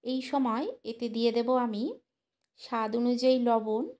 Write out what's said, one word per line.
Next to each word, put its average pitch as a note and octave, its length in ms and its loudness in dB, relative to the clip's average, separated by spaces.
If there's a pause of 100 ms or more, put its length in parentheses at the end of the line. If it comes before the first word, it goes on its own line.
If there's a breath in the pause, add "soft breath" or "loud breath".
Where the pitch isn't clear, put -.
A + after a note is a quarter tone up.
এই B3+ 160 -4 (120)
সময় C4 340 0 (260)
এতে A#3 140 -6 (100)
দিয়ে A3+ 220 2
দেব A#3 120 0 (180)
আমি G#3+ 160 -4 (760)
স্বাদ A3 400 -4
অনুযায়ী B3 380 4 (100)
লবণ A3 360 2 (160)